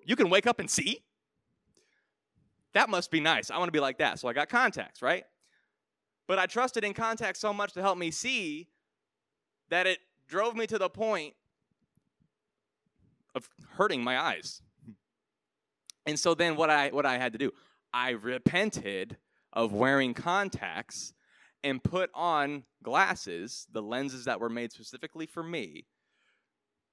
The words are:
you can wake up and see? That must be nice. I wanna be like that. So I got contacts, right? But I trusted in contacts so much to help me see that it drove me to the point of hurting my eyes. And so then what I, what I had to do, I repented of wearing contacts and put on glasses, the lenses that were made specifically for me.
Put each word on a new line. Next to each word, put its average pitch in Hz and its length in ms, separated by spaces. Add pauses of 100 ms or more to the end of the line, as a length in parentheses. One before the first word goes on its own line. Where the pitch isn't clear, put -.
you 180 140
can 185 120
wake 196 160
up - 140
and 156 100
see? 175 340 (1700)
That 226 160
must 180 220
be 160 100
nice. 147 280
I - 80
wanna 175 140
be 151 80
like 135 200
that. 135 200
So 127 80
I 117 60
got 143 160
contacts, 226 520
right? 156 220 (1040)
But 190 120
I 185 80
trusted 233 360
in 202 100
contacts 226 460
so 214 140
much 202 200
to 180 80
help 190 160
me 170 140
see 180 560 (1040)
that 180 180
it 185 120 (280)
drove 208 280
me 226 120
to 220 100
the 185 120
point 196 440 (2000)
of 127 120 (240)
hurting 175 320
my 127 160
eyes. 123 420 (1400)
And 151 140
so 170 140
then 165 240
what 156 120
I, 143 200
what 139 160
I 127 120
had 127 160
to 110 40
do, 127 140 (420)
I 123 180
repented 120 1040 (360)
of 113 180
wearing 131 420
contacts 170 1000 (500)
and 135 180
put 180 320
on 147 500 (200)
glasses, 120 880
the 110 100
lenses 127 440
that 117 160
were 117 80
made 117 220
specifically 156 540
for 165 180
me. 131 420 (1080)